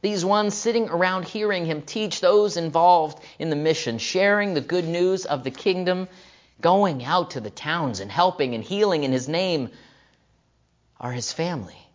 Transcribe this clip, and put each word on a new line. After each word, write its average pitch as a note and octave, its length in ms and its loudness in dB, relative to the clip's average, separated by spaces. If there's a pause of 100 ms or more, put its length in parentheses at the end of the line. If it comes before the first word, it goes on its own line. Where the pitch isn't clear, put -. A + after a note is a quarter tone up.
These G3+ 240 -2
ones G#3 300 2
sitting A3+ 340 0
around F#3 360 0
hearing G#3 400 -2
him D#3 180 -2
teach, G#3+ 380 -4
those G#3 360 4
involved E3 680 2 (160)
in D#3+ 100 -4
the D3+ 60 0
mission, D3+ 420 0
sharing G3+ 560 2
the D3 80 0
good E3+ 260 -2
news F3+ 380 0
of C#3 180 -4
the C3 80 -4
kingdom, F#3 580 -2 (500)
going F3 440 2
out E3+ 280 0
to C#3 80 -6
the G#2+ 100 -8
towns D3 520 -4
and G2+ 100 -10
helping D#3 420 2
and A#2 100 -6
healing F#3+ 400 0
in C3 80 0
his B2+ 180 -2
name, E3 400 -2 (1300)
are B2 120 -8
his B2 200 -8
family. D#3+ 460 -6 (180)